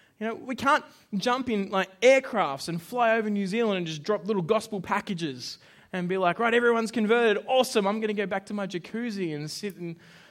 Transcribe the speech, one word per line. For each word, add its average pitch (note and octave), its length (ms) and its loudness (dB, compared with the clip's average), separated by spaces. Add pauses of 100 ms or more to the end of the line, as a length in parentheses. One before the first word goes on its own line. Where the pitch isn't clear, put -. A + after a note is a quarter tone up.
(200)
You G#3+ 80 -4
know, A3+ 80 -4
we - 180 -8
can't C4 300 2 (320)
jump B3 340 0
in, G3+ 200 0
like, F#3+ 320 -2
aircrafts A3+ 680 4
and E3+ 140 -4
fly A#3 340 2
over A3 140 0
New G3+ 180 0
Zealand G#3 300 0
and F3 100 -2
just D#3 160 -8
drop F#3+ 240 -2
little G3+ 140 0
gospel G#3 400 -2
packages E3+ 760 -6 (340)
and F3+ 160 -4
be F#3+ 80 -2
like, F3 220 2
"Right, A#3 140 2
everyone's A#3 380 2
converted. A3+ 560 4
Awesome. B3 400 2
I'm G#3+ 140 0
gonna G#3+ 120 -2
go G#3 120 -2
back G3 220 -6
to G#3 60 -8
my G3+ 140 -4
jacuzzi G3 640 -6
and D3+ 160 -6
sit F#3 280 -8
in E3+ 180 -8 (360)